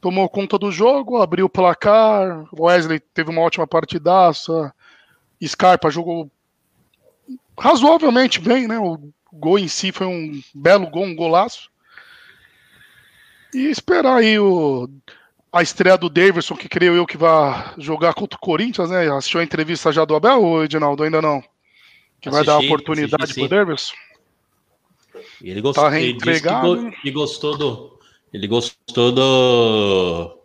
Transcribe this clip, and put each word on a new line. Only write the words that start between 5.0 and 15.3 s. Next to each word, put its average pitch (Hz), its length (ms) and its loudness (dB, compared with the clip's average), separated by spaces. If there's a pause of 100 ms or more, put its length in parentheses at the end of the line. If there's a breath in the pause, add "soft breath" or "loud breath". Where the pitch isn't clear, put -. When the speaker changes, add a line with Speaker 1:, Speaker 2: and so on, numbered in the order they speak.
Speaker 1:
Scarpa 175 460 2
jogou 165 400 -8 (1300)
razoavelmente 269 800 4
bem, 233 280 0
né? 226 120 -4
O 175 180 -4 (340)
gol 165 280 0
em 190 80 -4
si - 240 -6
foi 190 160 -6
um 156 340 -10 (140)
belo 170 340 2
gol, 165 140 -6
um 180 120 -8
golaço. 170 540 -2 (1800 soft breath)
E 262 120 -4
esperar 294 520 0
aí 220 220 2
o, 151 480 0 (640 soft breath)